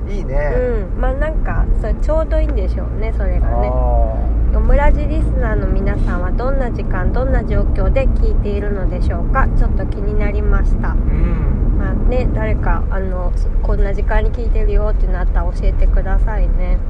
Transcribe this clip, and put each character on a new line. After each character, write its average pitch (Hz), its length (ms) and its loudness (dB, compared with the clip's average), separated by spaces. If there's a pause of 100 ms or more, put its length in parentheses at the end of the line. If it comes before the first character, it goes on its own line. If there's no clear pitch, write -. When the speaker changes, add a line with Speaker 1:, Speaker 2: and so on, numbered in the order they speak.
Speaker 1:
い 208 100 -4
い - 60 -4
ね。 - 100 -4 (580)
Speaker 2:
う - 60 -4
ん。 - 20 -4
ま - 100 2
あ、 - 40 -2
な 196 160 -2
ん 208 140 -2
か、 - 200 0 (160)
そ 226 60 -4
れ 214 80 -2
ち - 160 -2
ょ - 120 2
う - 40 -2
ど - 140 0
い - 40 2
い - 40 0
ん - 80 -2
で - 120 -2
し - 120 -2
ょ - 60 -4
う - 120 -4
ね、 - 180 -2
そ 123 60 -2
れ 120 160 0
が 113 100 2 (120)
ね。 123 120 0
Speaker 1:
あ 123 440 2 (360)
ー。 - 40 2
Speaker 2:
オ 220 40 4
ム 220 140 6
ラ 285 160 6
ジ 285 160 4
リ 220 160 0
ス 214 40 0
ナ 214 260 0
ー - 20 0
の 214 140 0
皆 202 300 0
さ - 180 0
ん - 60 -2
は - 100 -2
ど 233 180 0
ん - 80 0
な 247 140 -2
時 220 100 -4
間、 185 300 0
ど 247 120 0
ん 262 60 0
な 233 140 2
状 202 160 0
況 - 320 2
で 180 160 2
聞 - 240 2
い - 20 2
て - 140 0
い 202 120 -2
る - 120 -4
の - 180 -2
で - 100 -4
し - 140 0
ょ - 60 -4
う - 120 -2
か？ 269 140 2 (100)
ち - 60 4
ょ 233 60 2
っ - 60 0
と - 120 -2
気 - 140 -6
に - 180 -2
な 208 100 0
り 220 140 -2
ま 214 220 2
し - 140 2
た。 214 100 -2
Speaker 1:
う 214 60 -2
ん。 - 840 0
Speaker 2:
ま 202 120 -2
あ - 40 -2
ね、 247 400 0
誰 214 220 0
か、 - 340 0
あ 190 80 -2
の、 185 320 -2 (320)
こ 214 140 0
ん 214 80 2
な 202 100 0
時 208 80 -2
間 214 220 0
に 214 80 -2
聞 233 120 -6
い 220 60 -2
て 220 140 0
る 214 80 0
よ 214 180 0
っ 208 40 0
て - 120 0
な 180 160 -2
っ 180 60 0
た 175 160 0
ら 170 80 -2
教 - 100 -4
え 196 100 2
て - 140 2
く - 160 2
だ 190 160 0
さ 214 220 0
い - 80 2
ね。 180 300 0 (120)